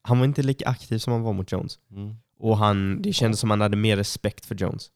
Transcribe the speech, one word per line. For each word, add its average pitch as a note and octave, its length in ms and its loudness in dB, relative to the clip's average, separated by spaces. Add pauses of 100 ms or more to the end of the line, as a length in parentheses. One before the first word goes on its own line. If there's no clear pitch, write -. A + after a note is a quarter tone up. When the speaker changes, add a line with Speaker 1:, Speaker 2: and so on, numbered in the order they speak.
Speaker 1:
han A#2+ 180 2
var B2+ 60 4
inte C#3+ 180 0
lika C3+ 260 -2
aktiv A#2 300 -4
som A#2+ 140 -2
han A#2 80 0
var A2+ 120 -2
mot F#2+ 180 -4
Jones. - 280 -6 (120)
Speaker 2:
Mm. G2+ 240 -12 (240)
Speaker 1:
Och A2 180 2
han, G2+ 440 2
det G3 120 -2
kändes A2+ 260 0
som G#2+ 120 0
att - 20 4
han G#2 80 2
hade G#2 160 2
mer G#2+ 200 4
respekt - 480 -4
för G#2+ 100 -8
Jones. G2 400 -4